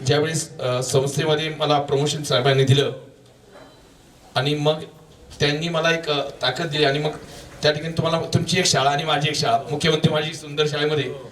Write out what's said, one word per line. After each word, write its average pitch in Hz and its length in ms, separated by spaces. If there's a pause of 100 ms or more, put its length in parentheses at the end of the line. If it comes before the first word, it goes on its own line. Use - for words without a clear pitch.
ज्यावेळेस, 151 540
अ, 127 220
संस्थेमध्ये 151 760
मला 151 200
प्रमोशन 143 440
साहेबांनी 135 420
दिलं 135 280 (1400)
आणि 139 200
मग 151 280 (580)
त्यांनी 151 280
मला 165 220
एक, 160 200
अ, 143 100 (220)
ताकद 127 240
दिली 147 180
आणि 139 140
मग 151 120 (520)
त्या 151 100
ठिकाणी 156 240
तुम्हाला, 165 240 (140)
तुमची 175 240
एक 180 80
शाळा 170 240
आणि 165 140
माझी 151 240
एक 151 80
शाळा, - 220 (120)
मुख्यमंत्री 156 420
माझी 151 220
सुंदर 151 340
शाळेमध्ये 147 440 (180)